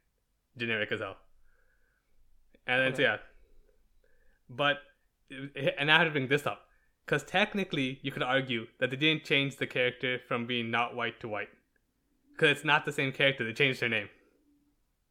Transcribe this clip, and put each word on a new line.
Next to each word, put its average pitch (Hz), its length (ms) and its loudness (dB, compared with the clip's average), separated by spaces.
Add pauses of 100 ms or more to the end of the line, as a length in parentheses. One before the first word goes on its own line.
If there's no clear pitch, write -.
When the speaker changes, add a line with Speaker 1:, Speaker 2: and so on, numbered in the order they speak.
(560)
Speaker 1:
generic 113 360 -2
as 107 80 -2
hell. 98 180 -8 (1500)
And 127 160 2
then, 131 120 0
so 139 80 0
Speaker 2:
Okay. - 0 -
Speaker 1:
yeah. 110 160 4 (1300)
But, 143 340 0 (480)
and 139 600 -2
I 160 80 8
had 170 60 6
to 165 60 0
bring 139 180 -2
this 143 180 0
up, - 240 -8 (360)
'cause 147 160 0
technically, 185 800 -2
you 139 100 -4
could - 100 -6
argue 127 460 0 (100)
that 127 120 0
they 131 60 -6
didn't 151 280 2
change 139 320 2
the 127 100 -4
character 123 600 -2
from 120 200 -2
being 117 240 -4
not 117 240 0
white 117 260 -6
to 120 80 -10
white, 107 220 -8 (840)
'cause 156 140 4
it's 139 140 -2
not 151 200 4
the 147 80 -6
same 135 200 -2
character. 135 320 2
They 117 100 -4
changed 135 260 0
her 123 80 0
name. 107 220 -2 (1000)